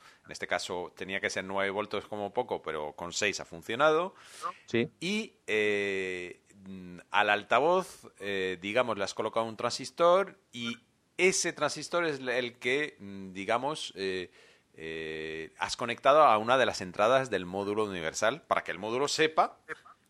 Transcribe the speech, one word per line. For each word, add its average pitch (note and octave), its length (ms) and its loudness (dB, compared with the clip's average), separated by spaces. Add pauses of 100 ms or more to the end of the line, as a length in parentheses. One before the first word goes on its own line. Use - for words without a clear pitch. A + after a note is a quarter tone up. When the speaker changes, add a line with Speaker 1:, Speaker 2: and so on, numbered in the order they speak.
(240)
Speaker 1:
en - 80 -16
este - 140 -10
caso F2+ 500 -4
tenía F#2+ 240 -8
que G2+ 80 0
ser F#2+ 160 -6
nueve G2 260 -2
voltios G2+ 360 -4
como G2+ 260 -8
poco, A2 300 -4
pero D2+ 320 -6
con E2+ 180 -10
seis G2+ 280 0
ha D#2+ 40 -12
funcionado. D3+ 720 0 (500)
Speaker 2:
Sí. A#2+ 340 -2
Speaker 1:
Y, G#3 360 -6 (120)
eh, G2 920 -2 (260)
mm, F2+ 340 -14 (100)
al G#2 180 4
altavoz, B2 800 2 (100)
eh, F#2+ 440 -2
digamos, A2 340 0
le G2 80 -2
has - 80 -4
colocado A2+ 320 -2
un A2+ 140 -10
transistor E3+ 800 2 (140)
y A#2 260 -6 (400)
ese F3+ 340 2
transistor D3+ 540 -2
es D3 140 -2
el B2 380 -2
que, C#3+ 400 0
mm, G2 360 -12
digamos, A#2 600 -2
eh, F#2+ 360 -4 (500)
eh, D#2+ 800 -8
has F2+ 180 -4
conectado C3+ 460 6
a A#2 160 8
una A#2 180 4
de B2+ 80 6
las G#2 160 2
entradas A2+ 500 4
del F#2 160 -2
módulo G2+ 380 -2
universal G2 580 -2
para - 200 0
que - 80 -6
el E2 80 -6
módulo A#2 300 -2
sepa D#3 480 2 (540)